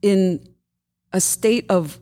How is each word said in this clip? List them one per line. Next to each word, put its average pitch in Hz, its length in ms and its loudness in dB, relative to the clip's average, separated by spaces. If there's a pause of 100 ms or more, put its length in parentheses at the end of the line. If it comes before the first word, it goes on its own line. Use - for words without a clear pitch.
in 190 400 2 (720)
a 185 80 0
state - 480 0
of 175 340 -2